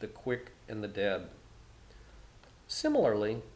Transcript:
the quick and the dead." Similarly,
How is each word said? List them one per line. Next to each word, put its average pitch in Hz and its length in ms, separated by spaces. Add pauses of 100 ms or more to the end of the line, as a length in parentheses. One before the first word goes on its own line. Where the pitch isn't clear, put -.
the 107 80
quick - 420 (180)
and 107 140
the 104 60
dead." 98 400 (1400)
Similarly, 117 760 (140)